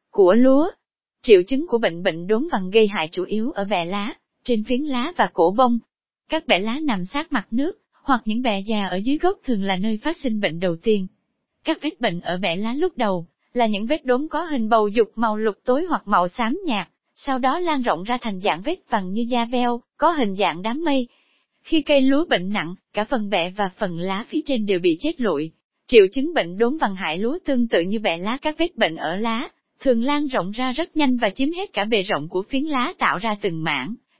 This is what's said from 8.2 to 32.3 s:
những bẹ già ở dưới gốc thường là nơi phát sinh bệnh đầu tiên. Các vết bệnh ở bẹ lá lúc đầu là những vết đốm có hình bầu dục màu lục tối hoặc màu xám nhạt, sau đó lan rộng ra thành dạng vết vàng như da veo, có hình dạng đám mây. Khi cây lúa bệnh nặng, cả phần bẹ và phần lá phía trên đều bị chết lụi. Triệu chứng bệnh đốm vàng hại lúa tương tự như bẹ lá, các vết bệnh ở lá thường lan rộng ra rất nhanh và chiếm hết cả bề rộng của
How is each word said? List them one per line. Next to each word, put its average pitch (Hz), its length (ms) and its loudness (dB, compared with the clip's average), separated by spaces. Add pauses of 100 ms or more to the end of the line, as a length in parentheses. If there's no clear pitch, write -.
những 220 160 -2
bẹ 214 180 0
già 202 280 -2
ở 180 100 -6
dưới 247 200 0
gốc 370 260 0
thường 208 200 -2
là 196 120 0
nơi 214 280 -2
phát 320 140 -4
sinh 220 220 -4
bệnh 170 200 -2
đầu 175 160 0
tiên. 196 320 0 (560)
Các - 180 -2
vết 302 200 -6
bệnh 180 200 -2
ở 175 160 -4
bẹ 180 180 -2
lá 220 180 -4
lúc 320 240 -2
đầu 190 300 -2 (260)
là 240 140 2
những 208 180 -2
vết 302 200 -2
đốm 254 220 0
có 311 160 -4
hình 269 260 -2
bầu 214 180 4
dục 208 280 0
màu 220 220 0
lục 214 180 -2 (100)
tối 269 240 0
hoặc 247 180 -4
màu 180 200 2
xám 240 380 -2
nhạt, 208 240 -4 (280)
sau 262 220 -4
đó 262 200 0
lan 311 220 -2
rộng 185 220 -2
ra 240 180 -2
thành 196 180 -6
dạng 180 220 -2
vết 311 180 -4 (100)
vàng 190 220 -2
như 226 180 -2
da 233 160 0
veo, 240 360 0 (160)
có 320 140 4
hình 226 240 0
dạng 180 260 -2
đám 240 220 -4
mây. 269 240 0 (560)
Khi - 180 0
cây 285 200 4
lúa 269 240 4
bệnh 185 240 0
nặng, 185 260 -4 (180)
cả 208 160 -2
phần 214 200 -2
bẹ 185 200 0
và 196 280 -2
phần 175 200 -4
lá 190 300 -4
phía 311 180 -4
trên 233 200 -2
đều 190 140 0
bị 170 200 2
chết 311 220 -4
lụi. 160 300 -2 (360)
Triệu 214 240 8
chứng 285 220 -2
bệnh 185 240 -2
đốm 240 200 0
vàng 226 180 -2
hại 175 220 -4
lúa 233 280 -2
tương 247 220 0
tự 196 140 2
như 196 180 -2
bẹ 190 180 -2
lá, 208 200 -4
các 311 200 -4
vết - 200 -2
bệnh 175 180 0
ở 160 220 -4
lá 226 320 -4 (300)
thường 233 240 2
lan 294 240 0
rộng 202 240 -4
ra 254 200 -2
rất 311 260 -6
nhanh 254 200 4
và 233 120 0
chiếm 262 220 -2
hết 381 220 -8
cả 202 120 -2
bề 214 160 2
rộng 170 280 -2
của 180 120 -2